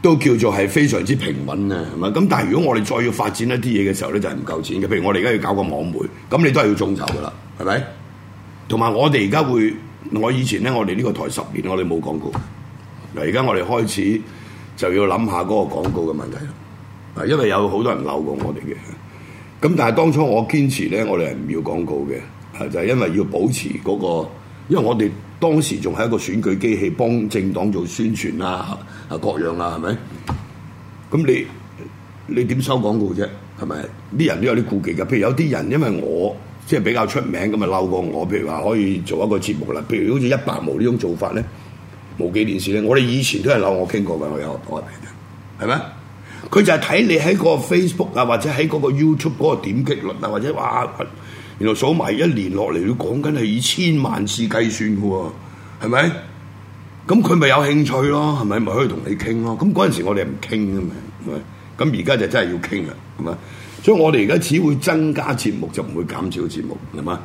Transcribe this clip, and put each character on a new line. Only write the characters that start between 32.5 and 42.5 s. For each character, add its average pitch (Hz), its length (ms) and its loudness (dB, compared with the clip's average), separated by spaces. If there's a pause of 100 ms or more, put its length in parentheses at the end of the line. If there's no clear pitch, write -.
收 131 160 2
廣 107 220 2
告 98 160 2
啫？ 98 120 0 (320)
係 - 60 -6
咪？ 80 100 -6 (440)
啲 - 80 4
人 82 140 0
都 120 60 2
有 - 100 4
啲 120 80 2
顧 101 180 0
忌 82 120 -2
㗎。 - 120 0
譬 - 40 0
如 131 60 4
有 113 180 4
啲 151 160 2
人 78 200 -2
因 151 100 4
為 101 220 0
我 85 320 0 (320)
即 - 80 4
係 110 80 2
比 113 100 2
較 117 140 2
出 139 140 -2
名， 87 200 -2 (100)
噉 107 60 0
咪 101 80 2
鬧 95 240 2
過 92 100 2
我。 85 300 -2
譬 98 100 0
如 71 80 -2
話 80 140 -4
可 107 160 2
以 98 220 2
做 90 260 0
一 110 40 0
個 101 100 2
節 104 180 -2
目 - 160 -4
啦。 78 160 -4
譬 95 160 2
如 110 80 2
好 139 60 2
似 123 80 2
一 127 40 4 (140)
百 - 160 -2
毛 73 160 -2
呢 104 60 2
種 120 160 4
做 85 160 -2
法 92 160 -2
咧， 110 120 -2 (760)
無 87 120 0
記 107 140 4
電 95 180 -2